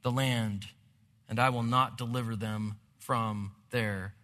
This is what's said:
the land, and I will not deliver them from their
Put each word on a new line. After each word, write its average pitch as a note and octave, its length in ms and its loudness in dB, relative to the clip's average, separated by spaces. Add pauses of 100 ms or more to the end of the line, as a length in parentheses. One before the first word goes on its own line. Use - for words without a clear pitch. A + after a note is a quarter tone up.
the B2 100 0
land, A#2 560 0 (600)
and A2+ 120 0
I C3 80 6
will A#2+ 160 0
not A#2+ 340 2
deliver A#2 380 -2
them G#2+ 420 -4 (200)
from G#2+ 580 -2 (140)
their G#2 540 -2